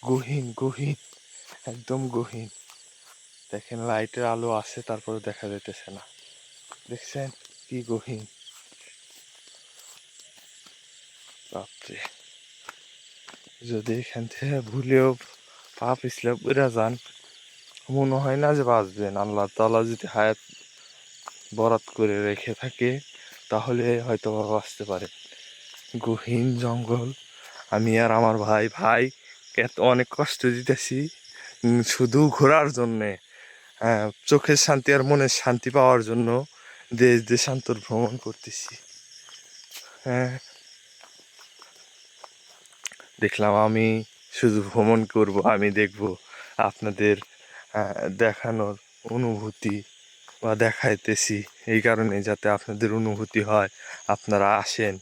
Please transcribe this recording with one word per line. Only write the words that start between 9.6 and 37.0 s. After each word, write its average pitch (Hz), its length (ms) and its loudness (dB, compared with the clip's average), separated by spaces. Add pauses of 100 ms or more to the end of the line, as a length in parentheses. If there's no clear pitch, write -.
বাপরে। - 460 -14 (1700)
যদি 110 280 -4
এখান 120 320 -10
থেকে 139 260 -6 (120)
ভুলেও 131 400 4 (680)
পা 117 100 -2 (100)
পিছলে 120 320 -4 (100)
পড়ে 135 340 2
যান, 113 180 0 (960)
মনে 135 340 0
হয় 139 200 0
না 147 140 4
যে 143 60 2
বাঁচবেন। 104 540 2
আল্লাহ 104 300 -2 (100)
তাআলা 113 260 4
যদি 117 300 -6
হায়াত 110 260 2 (1160)
বরাত 113 300 2 (120)
করে 107 180 2 (120)
রেখে 101 340 -4
থাকে 123 280 -2 (600)
তাহলে 120 360 -2 (200)
হয়তো 110 300 -2
বা 107 80 -2 (100)
বাঁচতে - 360 -4
পারে। 92 180 -6 (880)
গহীন 117 500 -2 (160)
জঙ্গল, 120 460 -4 (680)
আমি 113 240 2
আর 113 120 4
আমার 113 260 4
ভাই, 107 280 2 (140)
ভাই 117 240 4 (600)
এত - 100 -8 (160)
অনেক 123 160 2 (100)
কষ্ট - 280 -4
দিতেছি, 127 520 -2 (680)
উম, 120 200 4
শুধু 127 360 2 (100)
ঘোরার 147 420 6
জন্যে, 113 400 -2 (720)
হ্যাঁ, 110 220 2 (220)
চোখের 147 400 4
শান্তি 139 280 2
আর 135 100 4
মনের 139 380 2
শান্তি 123 280 0
পাওয়ার 127 340 6
জন্য 113 260 0 (640)
দেশ 120 240 6 (140)